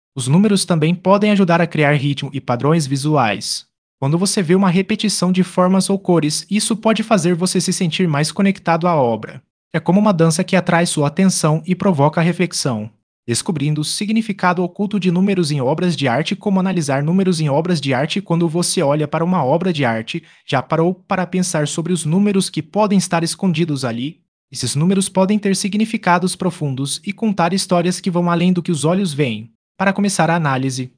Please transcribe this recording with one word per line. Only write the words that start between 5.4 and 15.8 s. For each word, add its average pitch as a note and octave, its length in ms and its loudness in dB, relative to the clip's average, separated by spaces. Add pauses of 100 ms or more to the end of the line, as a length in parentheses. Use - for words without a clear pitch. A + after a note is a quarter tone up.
formas F#3 480 2
ou G3 80 0
cores, D#3 520 0
isso G#3 260 -2
pode A3 260 0
fazer F3+ 320 2
você F3+ 260 0
se F#3 120 -2
sentir F3+ 340 0
mais D3+ 240 0
conectado F#3 560 0
à F3 80 2
obra. A#2+ 480 -2 (300)
É D#3+ 80 -2
como F3+ 200 2
uma G#3+ 120 4
dança E3 320 2
que F#3 120 0
atrai F3 300 2
sua D3 220 0
atenção D#3+ 580 0
e F3+ 80 0
provoca E3 460 0
reflexão. D#3+ 720 -2 (360)
Descobrindo D3+ 540 -2
o D3+ 40 -2
significado G3 800 -2
oculto G3 380 -4
de F3+ 100 0
números F3+ 400 2
em D3 100 -2
obras D#3+ 360 0